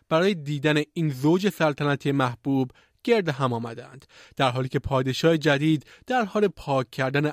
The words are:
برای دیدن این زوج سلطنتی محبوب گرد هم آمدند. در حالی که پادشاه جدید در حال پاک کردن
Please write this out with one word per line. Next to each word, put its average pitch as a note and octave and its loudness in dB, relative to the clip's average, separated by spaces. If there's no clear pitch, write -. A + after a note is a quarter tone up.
برای F#3 2
دیدن D3 0
این D#3+ 0
زوج D#3 2
سلطنتی D3 -2
محبوب C3 -2
گرد A3 2
هم C3 0
آمدند. A#2 -10
در C3+ 2
حالی C3 -2
که C#3+ -2
پادشاه C3 0
جدید D3 2
در B3+ 0
حال G#3 0
پاک C3+ -4
کردن C#3+ 0